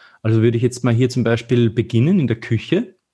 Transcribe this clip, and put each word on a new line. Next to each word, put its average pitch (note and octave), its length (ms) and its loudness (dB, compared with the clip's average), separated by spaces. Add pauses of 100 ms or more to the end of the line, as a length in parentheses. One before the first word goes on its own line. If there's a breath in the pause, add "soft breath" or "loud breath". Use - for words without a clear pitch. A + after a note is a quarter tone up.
(220 soft breath)
Also A2+ 200 0
würde A#2+ 160 2
ich A2+ 60 -4
jetzt A#2+ 200 -2
mal A#2+ 100 2
hier A#2+ 160 2
zum B2 140 -2
Beispiel A#2 480 0
beginnen A#2+ 480 0
in C#3 80 0
der A2+ 120 -2
Küche - 560 -4 (180)